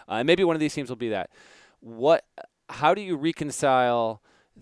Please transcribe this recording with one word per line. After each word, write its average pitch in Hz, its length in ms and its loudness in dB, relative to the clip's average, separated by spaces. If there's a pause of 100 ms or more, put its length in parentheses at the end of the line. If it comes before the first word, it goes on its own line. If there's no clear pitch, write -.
Uh, 98 60 -4
and 123 120 0
maybe 180 160 4
one 165 140 2
of - 20 -2
these 151 140 0
teams 135 160 -8
will 123 80 -10
be 117 120 -6
that. 98 200 -6 (500)
What? 117 460 0 (420)
How 156 260 2
do 202 60 -4
you 185 160 -6
reconcile 127 1080 0 (400)